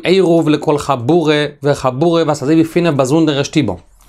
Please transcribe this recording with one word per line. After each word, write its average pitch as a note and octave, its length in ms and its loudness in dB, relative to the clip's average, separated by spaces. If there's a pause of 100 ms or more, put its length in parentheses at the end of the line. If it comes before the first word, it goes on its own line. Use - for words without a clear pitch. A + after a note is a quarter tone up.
עירוב E3+ 460 2
לכל D3+ 280 0
חבורה D3 680 0 (180)
וחבורה, C#3+ 600 0
וואס D3+ 200 -4
איז C3 60 -2
ווי D#3+ 140 4
פינף E3+ 320 0
באסונדערע C#3+ 480 0
שטיבער. G#2+ 320 -2 (340)